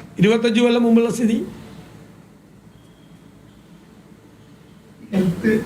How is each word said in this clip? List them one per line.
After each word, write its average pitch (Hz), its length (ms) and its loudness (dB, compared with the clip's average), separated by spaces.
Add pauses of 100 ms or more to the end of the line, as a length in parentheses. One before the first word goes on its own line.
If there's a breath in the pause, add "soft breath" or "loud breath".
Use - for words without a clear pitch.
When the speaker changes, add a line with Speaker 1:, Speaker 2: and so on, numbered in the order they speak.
(220)
Speaker 1:
ഇരുപത്തഞ്ച് 226 440 2
കൊല്ലം 240 220 0
മുമ്പുള്ള 233 280 2
സ്ഥിതി. 233 220 -2 (3750)
Speaker 2:
ഹെൽത്ത്, 185 380 0 (140)